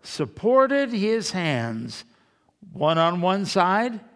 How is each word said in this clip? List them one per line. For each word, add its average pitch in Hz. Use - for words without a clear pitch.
supported 262
his 214
hands, 117
one 160
on 170
one 185
side 202